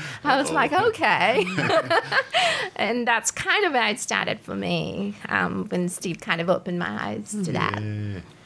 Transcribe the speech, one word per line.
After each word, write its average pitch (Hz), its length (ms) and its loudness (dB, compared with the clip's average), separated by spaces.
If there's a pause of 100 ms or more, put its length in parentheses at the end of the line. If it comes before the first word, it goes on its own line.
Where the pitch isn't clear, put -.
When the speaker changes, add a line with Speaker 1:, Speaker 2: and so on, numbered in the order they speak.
(240)
Speaker 1:
I 277 180 4
was 277 80 -2
like, 320 240 2
Speaker 2:
Uh-oh. 392 160 4
Speaker 1:
"Okay." 226 560 4
<laughs> 539 1300 0
And 233 320 0
that's 233 240 2
kind 381 340 2
of 320 80 2
where 233 160 4
it 214 100 -2
started 214 400 -2
for 190 160 -8
me, 196 600 -2 (140)
um, 185 400 0
when 180 200 0
Steve 175 300 -6
kind 170 220 -2
of 170 80 2
opened 180 300 0
my 175 100 -4 (200)
eyes 214 220 -8 (120)
to 165 100 -4
that. - 280 -2
Speaker 2:
Yeah. 104 380 -4 (260)